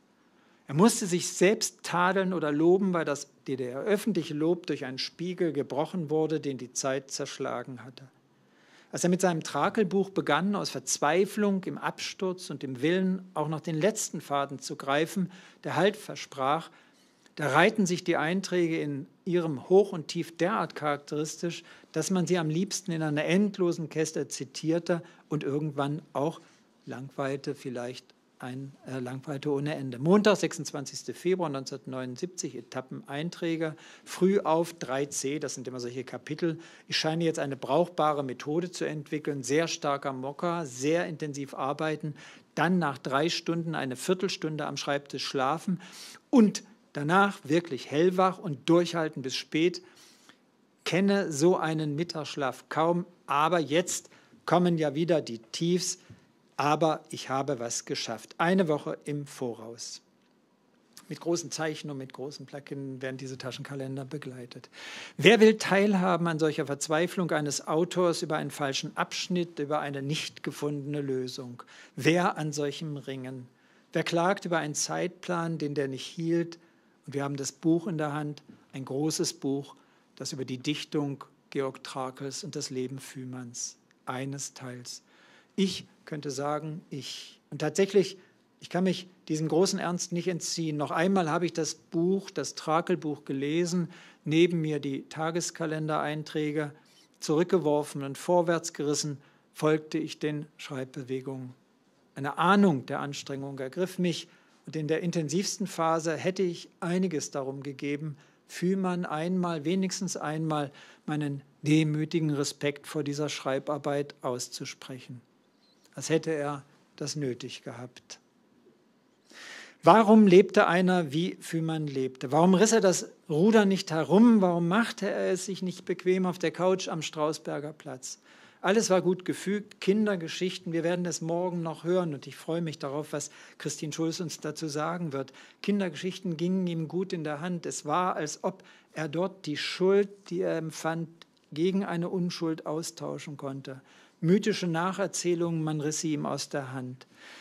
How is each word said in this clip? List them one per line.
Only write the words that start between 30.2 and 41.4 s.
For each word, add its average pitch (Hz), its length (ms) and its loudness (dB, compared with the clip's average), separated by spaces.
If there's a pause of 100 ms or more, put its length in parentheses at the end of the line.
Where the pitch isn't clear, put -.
sechsundzwanzigster 139 800 -6
Februar 180 360 0
neunzehnhundertneunundsiebzig, 131 1040 -8
Etappen, 127 520 -10
Einträge, 160 680 -4 (280)
früh 190 360 4
auf 165 340 2
drei 135 320 -4
C, 139 340 -4
das 139 160 -6
sind 123 120 -10
immer 127 120 -8
solche 120 240 -6
Kapitel. 160 560 -4 (280)
"Ich - 100 -2
scheine 160 260 0
jetzt 160 160 2
eine 139 160 -4
brauchbare 151 680 2
Methode 151 480 -4
zu 175 120 -6
entwickeln, 147 600 -4
sehr 147 240 2
starker 143 440 -2
Mokka, 147 540 -4
sehr 143 400 0
intensiv 143 480 -8